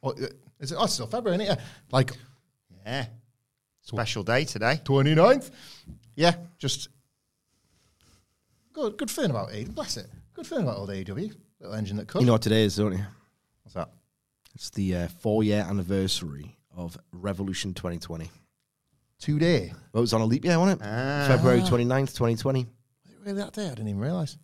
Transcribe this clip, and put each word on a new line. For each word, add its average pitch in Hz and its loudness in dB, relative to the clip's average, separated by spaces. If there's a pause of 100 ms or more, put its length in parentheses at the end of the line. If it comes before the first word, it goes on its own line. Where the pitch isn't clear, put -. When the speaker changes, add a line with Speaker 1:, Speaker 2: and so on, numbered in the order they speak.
Speaker 1:
Oh, 135 -2
uh, 123 -6 (320)
is 143 -8
it? 175 -8
Oh, 233 2
it's - 0
still - -6
February, 214 -2
isn't 202 0
it? 143 0
Yeah. - -14 (260)
Like, 131 2 (720)
Speaker 2:
Yeah. 120 -4 (720)
Special 113 -4
day 123 2
today. 127 -2
Speaker 1:
Twenty-ninth. 156 6 (640)
Yeah, 170 6 (220)
just - -4 (1800)
good, 294 -6
good 262 -6
feeling 233 0
about 104 -4
it. 107 -10
Bless - -8
it. 95 -14 (260)
Good 339 -14
feeling 277 -2
about 113 -2
old 98 -6
A 98 -6
E 95 -6
W. 101 -6 (300)
Little 101 -12
engine 104 -4
that 104 -8
could. - 0
Speaker 3:
You 123 6
know 117 6
what 113 4
today 110 4
is, 98 0
don't 104 0
you? 98 -4 (580)
Speaker 1:
What's - -20
that? 85 -8 (680)
Speaker 3:
It's - -14
the, 95 -2
uh, 87 -2
four-year 104 0
anniversary 92 -4 (180)
of 85 -12 (140)
Revolution 95 -6
twenty 87 -6
twenty. 82 -10 (880)
Speaker 1:
Today? 147 2 (200)
Speaker 3:
Well, 110 2
it - 4
was 113 2
on 113 4
a 110 2
leap 117 2
year, 170 4
wasn't 185 4
it? 104 -10
Speaker 2:
Ah. 135 -2
Speaker 3:
February 123 6
twenty-ninth, 127 2
twenty 117 2
twenty. 127 -2 (380)
Speaker 1:
Was - -20
it - -20
really 202 -6
that - -10
day? 208 -6
I 165 -6
didn't 110 -6
even 101 -4
realise. 156 -4